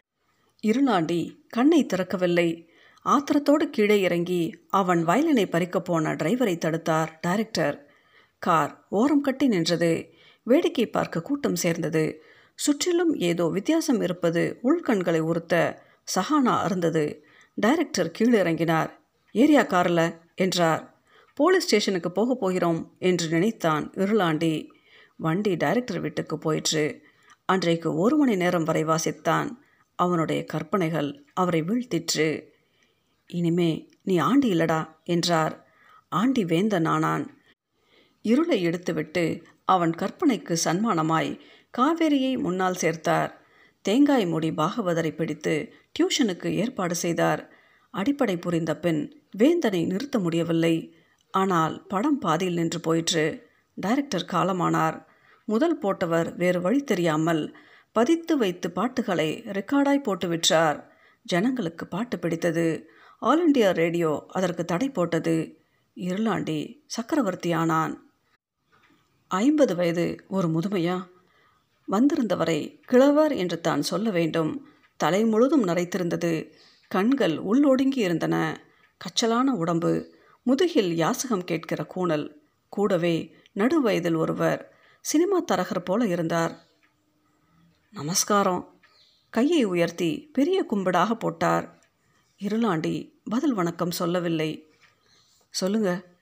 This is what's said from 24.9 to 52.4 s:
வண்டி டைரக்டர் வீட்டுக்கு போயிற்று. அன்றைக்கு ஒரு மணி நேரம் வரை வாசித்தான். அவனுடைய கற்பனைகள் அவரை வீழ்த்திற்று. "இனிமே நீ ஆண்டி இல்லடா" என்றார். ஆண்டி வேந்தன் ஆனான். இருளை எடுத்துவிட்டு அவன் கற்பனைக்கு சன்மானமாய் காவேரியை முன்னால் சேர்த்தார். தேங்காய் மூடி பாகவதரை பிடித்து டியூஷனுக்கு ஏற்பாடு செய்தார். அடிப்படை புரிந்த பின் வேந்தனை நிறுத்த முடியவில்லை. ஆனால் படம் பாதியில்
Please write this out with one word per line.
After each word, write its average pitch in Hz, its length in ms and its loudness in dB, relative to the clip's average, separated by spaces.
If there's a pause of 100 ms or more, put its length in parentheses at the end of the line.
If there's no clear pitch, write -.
வண்டி 180 380 -2
டைரக்டர் 175 460 -2
வீட்டுக்கு 156 380 -6
போயிற்று. 156 460 -2 (640)
அன்றைக்கு 170 460 0
ஒரு 208 220 2
மணி 269 200 2
நேரம் 175 280 0
வரை 160 200 0
வாசித்தான். 160 640 -2 (480)
அவனுடைய 160 460 0
கற்பனைகள் 160 640 -4 (240)
அவரை 175 280 0
வீழ்த்திற்று. 165 640 -2 (1040)
"இனிமே 170 400 0 (320)
நீ 190 160 0
ஆண்டி 233 320 2
இல்லடா" 160 300 0 (240)
என்றார். 170 500 0 (580)
ஆண்டி 233 320 0
வேந்தன் 175 400 0
ஆனான். 156 400 0 (1000)
இருளை 277 380 2
எடுத்துவிட்டு 170 640 -2 (400)
அவன் 170 300 2
கற்பனைக்கு 202 600 -2
சன்மானமாய் 160 800 0 (420)
காவேரியை 285 640 0
முன்னால் 185 420 -2
சேர்த்தார். 160 520 0 (520)
தேங்காய் 262 420 4
மூடி 160 240 0
பாகவதரை 165 640 -2
பிடித்து 160 400 -4 (360)
டியூஷனுக்கு 240 640 0
ஏற்பாடு 180 400 -2
செய்தார். 165 480 0 (520)
அடிப்படை 214 420 0
புரிந்த 170 420 -2
பின் 160 240 0 (340)
வேந்தனை 240 500 2
நிறுத்த 196 320 -4
முடியவில்லை. 165 580 0 (580)
ஆனால் 185 400 2 (120)
படம் 254 320 0
பாதியில் 175 380 0